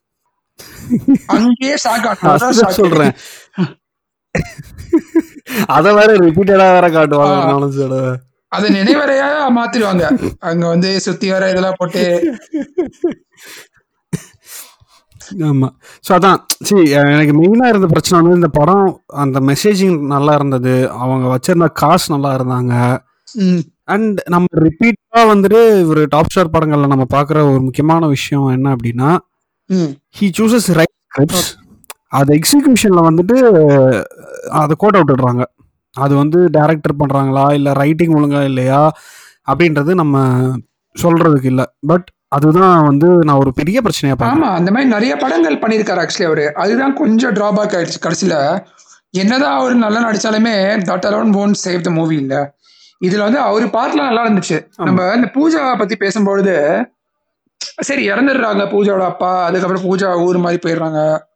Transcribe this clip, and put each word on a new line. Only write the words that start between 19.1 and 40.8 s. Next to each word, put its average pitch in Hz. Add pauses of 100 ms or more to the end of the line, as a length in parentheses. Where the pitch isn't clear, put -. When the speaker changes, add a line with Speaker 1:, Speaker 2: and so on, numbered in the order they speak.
Speaker 2:
மெசேஜிங் 175
நல்லா 143
இருந்தது, 127
அவங்க 127
வச்சிருந்த 170 (140)
காஸ்ட் 165
நல்லா 139
இருந்தாங்க. 123 (360)
Speaker 1:
ம். 185 (260)
Speaker 2:
And 202 (100)
நம்ம 175 (100)
ரிப்பீட்டா 165
வந்துட்டு 208
ஒரு 151
டாப் 151
ஸ்டார் 180
படங்கள்ல 156
நம்ம 135 (100)
பாக்குற 147
ஒரு 135
முக்கியமான 156
விஷயம் 139
என்ன 131
அப்படின்னா, 120 (480)
Speaker 1:
ம். 170
Speaker 2:
he 202
chooses 226
right 165
scripts. - (280)
அது 139
எக்ஸிகியூஷன்ல 190
வந்துட்டு 214 (1080)
அதை 151
கோட்டை 202
விட்டுடுறாங்க. 127 (480)
அது 139
வந்து 156
டைரக்டர் 151
பண்றாங்களா, 139
இல்ல 143
ரைட்டிங் 156
ஒழுங்கா 143
இல்லையா 135 (540)
அப்படின்றது 151
நம்ம 143 (760)